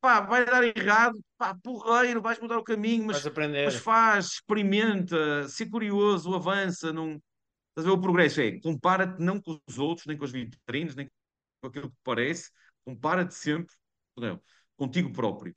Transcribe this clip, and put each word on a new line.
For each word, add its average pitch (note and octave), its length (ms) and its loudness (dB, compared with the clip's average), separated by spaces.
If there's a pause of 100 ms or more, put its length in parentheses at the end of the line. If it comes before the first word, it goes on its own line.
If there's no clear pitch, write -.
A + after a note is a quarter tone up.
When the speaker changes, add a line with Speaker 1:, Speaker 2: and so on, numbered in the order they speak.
Speaker 1:
pá, A#3+ 200 6
vai A#3 240 4
dar B3 200 4
errado, A3 540 4 (200)
pá, F#3+ 240 -2
porreiro, A#3 580 2
vais A3+ 200 -4
mudar A#3 180 -4
o A3+ 60 -6
caminho, A3+ 420 0
mas, G#3 100 -2
Speaker 2:
Vais C#3+ 120 -4
aprender. D3 360 -2
Speaker 1:
mas C3+ 120 0
faz, G#3+ 500 4
experimenta, F#3 1200 0
ser A3+ 220 -8
curioso, G3+ 640 0
avança, F3+ 580 -2
não, D#3+ 200 -6 (560)
estás D#3+ 180 -6
a F#3 40 2
ver? - 0 -
O F#3 100 4
progresso F3+ 400 4
é, G#2+ 200 0
compara-te F3 640 0
não F#3+ 180 -2
com E3 160 -10 (120)
os A#2+ 100 -14
outros, E3 280 -4
nem D3+ 100 -8
com D3 80 -8
as B2 80 -8
vitrines, B2+ 640 -8
nem C#3 120 -12 (520)
com C3+ 80 -14
aquilo C#3 220 -12
que - 120 -20
parece, C3 480 -4 (340)
compara-te D#3+ 500 -2
sempre, - 380 -4 (440)
não, G#2 260 -8 (340)
contigo C#3 360 -2
próprio. F2+ 440 -6